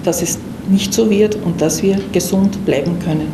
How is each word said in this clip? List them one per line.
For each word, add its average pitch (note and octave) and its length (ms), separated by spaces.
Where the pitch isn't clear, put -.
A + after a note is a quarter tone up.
dass - 180
es - 160
nicht G3 240
so A3 160
wird G#3 260
und E3+ 160
dass D#3+ 200
wir G3 160
gesund G3 540
bleiben D#3 340
können. D#3 340